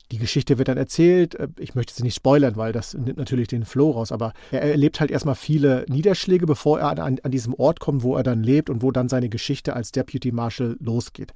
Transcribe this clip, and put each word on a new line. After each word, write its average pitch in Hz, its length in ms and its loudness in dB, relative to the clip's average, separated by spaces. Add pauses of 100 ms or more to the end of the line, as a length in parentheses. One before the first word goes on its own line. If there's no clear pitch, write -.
(120)
Die 113 80 -4
Geschichte 123 400 0
wird 131 80 0
dann 131 100 0
erzählt, 170 580 2
äh, - 120 -6 (100)
ich - 160 -12
möchte 127 200 -4
sie 120 100 -6
nicht 120 120 -2
spoilern, 131 420 4
weil 113 140 -2
das 113 220 -6
nimmt 131 240 -6
natürlich 123 300 -2
den 117 180 -4
Flow 147 260 4
raus, 113 200 -4
aber 113 220 -4 (180)
er 135 100 -2
erlebt 147 380 2
halt 151 120 2
erstmal 143 240 0
viele 143 540 2
Niederschläge, 180 560 2
bevor 151 340 2
er 147 100 0
an, 143 100 -4
an, 120 240 -2
an 135 80 -4
diesem 113 240 -2
Ort 143 240 2
kommt, 143 240 -2
wo 123 120 0
er 135 80 2
dann 117 200 0
lebt 143 260 4
und 117 140 -2
wo 131 80 2
dann 123 180 0
seine 123 200 0
Geschichte 135 460 -4
als 120 160 -6
Deputy 127 400 -2
Marshal 117 480 -4
losgeht. - 560 -6